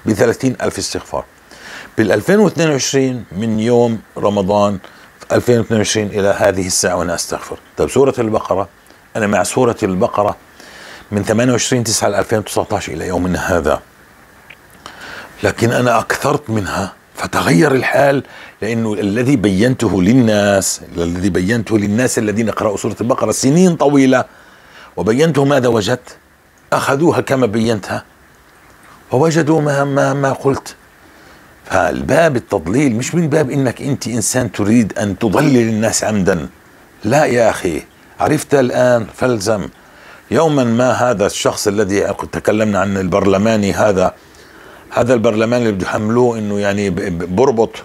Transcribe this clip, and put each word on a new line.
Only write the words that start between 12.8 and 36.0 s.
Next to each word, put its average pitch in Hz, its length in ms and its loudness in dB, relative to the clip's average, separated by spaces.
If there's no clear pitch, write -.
إلى 87 180 -8
يومنا 90 520 -2
هذا، 73 220 0
لكن 110 300 0
أنا 123 260 2
أكثرت 139 520 -4
منها 98 420 -4
فتغير 139 600 2
الحال، 135 480 0
لأنه 113 320 -4
الذي 113 420 0
بينته 101 640 2
للناس، 104 800 2
الذي 87 340 -2
بينته 104 480 0
للناس 107 400 0
الذين 107 320 -2
قرأوا 104 260 -2
سورة 104 240 -6
البقرة 113 320 0
سنين 165 440 2
طويلة 135 480 4
وبينته 135 480 2
ماذا 139 240 2
وجدت، 113 480 -2
أخذوها 135 480 2
كما 131 260 0
بينتها 110 580 -2
ووجدوا 156 480 2
ما، 143 240 0
ما، 139 300 0
ما 139 180 0
قلت. - 420 -4
فالباب 90 720 0
التضليل 107 600 -2
مش 131 180 -6
من 170 140 0
باب 143 220 0
إنك 135 320 -2
أنت 131 260 -4
إنسان 117 440 -2
تريد 107 460 2
أن 101 200 -2
تضلل 120 500 2
الناس 110 360 -2